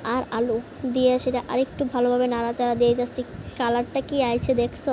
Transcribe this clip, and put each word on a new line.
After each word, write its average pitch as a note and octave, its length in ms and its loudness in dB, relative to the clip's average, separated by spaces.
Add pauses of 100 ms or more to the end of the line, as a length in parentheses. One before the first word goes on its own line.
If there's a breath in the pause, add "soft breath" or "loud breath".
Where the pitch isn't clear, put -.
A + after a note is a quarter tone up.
আর B3 260 0
আলু A#3+ 260 0 (360)
দিয়ে B3+ 260 4
সেটা B3 200 -2 (100)
আরেকটু C4+ 340 0 (100)
ভালোভাবে B3 340 2
নাড়াচাড়া A#3+ 480 0
দিয়ে A#3+ 200 4
দিচ্ছি। B3 260 -4 (360)
কালারটা A#3+ 440 0
কি C#4+ 220 -4
আইছে A#3+ 300 0
দেখছো? A#3+ 400 0